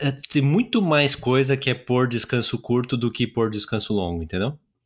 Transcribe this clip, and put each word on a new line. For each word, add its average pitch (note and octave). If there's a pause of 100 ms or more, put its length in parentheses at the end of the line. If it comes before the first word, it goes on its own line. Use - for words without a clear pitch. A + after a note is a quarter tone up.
é, C#3+ (180)
tem D3
muito G3+
mais D3
coisa C3+
que C3
é B2
por B2+
descanso A#2
curto B2
do A#2
que A#2
por A2
descanso G#2+
longo, F2
entendeu? G2 (280)